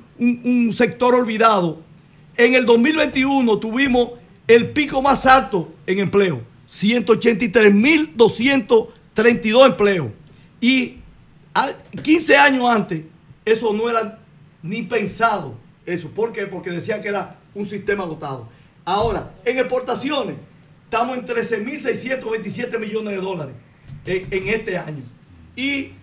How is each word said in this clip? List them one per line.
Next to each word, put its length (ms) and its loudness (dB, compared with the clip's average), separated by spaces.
un, 260 0
un 280 0
sector 420 2
olvidado, 680 2
en 180 4
el 120 2
dos 120 6
mil 180 2
veintiuno 640 0
tuvimos 520 0
el 240 4
pico 300 -2
más 260 2
alto 460 2
en 140 -2
empleo, 420 0
ciento 460 0
ochenta 320 2
y 40 -2
tres 240 6
mil 420 4
doscientos 760 2
treinta 320 2
y 40 2
dos 160 8
empleos. 420 0
Y 360 0
a, 140 0
quince 340 4
años 320 4
antes, 340 0
eso 280 0
no 160 -2
era 300 -4
ni 200 -8
pensado. 720 -4
Eso. 220 -8
¿Por 240 -4
qué? 140 -8
Porque 240 -10
decían 320 -6
que 60 -8
era 280 -6
un 120 -8
sistema 380 -4
agotado. 440 -10
Ahora, 460 -2
en 140 0
exportaciones, 800 -4
estamos 340 -2
en 60 -10
trece 340 -4
mil 220 -8
seiscientos 500 -6
veintisiete 480 -6
millones 360 -6
de 60 -6
dólares 340 -8
en, 240 -4
en 180 -4
este 300 -4
año. 240 -12
Y 320 -4